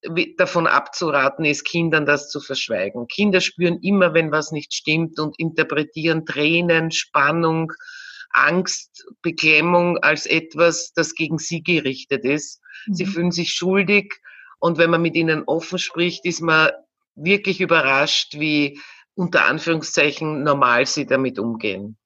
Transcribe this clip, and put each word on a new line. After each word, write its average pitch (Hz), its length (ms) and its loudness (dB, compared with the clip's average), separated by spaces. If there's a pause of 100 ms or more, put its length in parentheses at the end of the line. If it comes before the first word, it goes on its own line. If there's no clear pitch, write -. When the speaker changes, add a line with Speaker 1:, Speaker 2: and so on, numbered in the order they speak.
Speaker 1:
wi-, 170 280 -4
davon 175 320 0
abzuraten 143 760 0
ist, 147 200 0
Kindern 160 420 0
das 143 240 0
zu 147 100 -8
verschweigen. 113 680 -6
Kinder 196 320 2
spüren 175 420 -2
immer, 185 320 2
wenn 160 160 2
was 151 220 -2
nicht 147 200 -8
stimmt 160 460 -2
und 151 200 -4
interpretieren 156 840 -2
Tränen, 165 680 0
Spannung, 160 800 0 (580)
Angst, - 760 -2 (160)
Beklemmung 170 800 2
als 151 280 0
etwas, 160 680 0
das 165 200 -2
gegen 160 240 -4
sie 165 240 -6
gerichtet 139 640 -2
ist. 147 360 -2 (300)
Sie 185 140 -2
Speaker 2:
Mhm. 190 60 -4
Speaker 1:
fühlen 175 220 -2
sich 170 200 -4
schuldig 196 600 0 (440)
und 165 200 0
wenn 165 120 6
man 170 120 4
mit 165 140 0
ihnen 160 300 0
offen 165 320 -2
spricht, 175 460 -2
ist 170 160 -4
man 160 300 4 (440)
wirklich 196 460 0
überrascht, 151 760 2
wie 147 420 0 (340)
unter 165 320 2
Anführungszeichen 156 960 0
normal 139 440 4
sie 143 200 -2
damit 131 320 0
umgehen. 107 680 -6